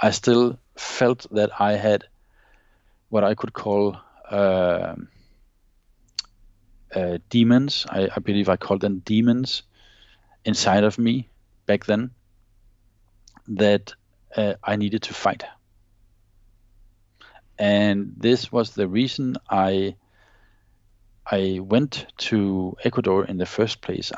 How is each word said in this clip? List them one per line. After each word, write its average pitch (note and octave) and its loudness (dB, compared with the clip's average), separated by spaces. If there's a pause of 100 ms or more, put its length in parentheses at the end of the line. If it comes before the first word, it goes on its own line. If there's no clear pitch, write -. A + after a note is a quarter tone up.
I - 4
still A#2+ 2 (180)
felt - 0
that G#2+ 2 (100)
I G#2 4
had G#2 2 (1040)
what G#2+ 0
I G#2 2
could G#2 -8
call, G2+ -2 (340)
um, F2+ 0 (1900)
uh, F2 -2 (120)
demons. A#2+ 2
I, F#2+ -2
I G2 -4
believe G2+ 0
I F#2 4
called F#2+ -2
them G2+ -2
demons A#2+ 0 (800)
inside G2+ 2
of G#2+ 0
me A#2 0 (380)
back G2+ 0
then A2 -2 (1400)
that, G2+ 2 (420)
uh, G#2 0
I G#2 -2
needed G#2 -2
to A2 -12
fight. - -4 (2250)
And G2+ 2
this A#2 0
was A#2 0
the G2+ -2
reason B2+ -2 (120)
I, G2 0 (1300)
I F#2+ 0
went A#2 0 (120)
to F#2+ -2
Ecuador G2+ 2
in F#2+ -6
the A2 -2
first - -4
place. - -8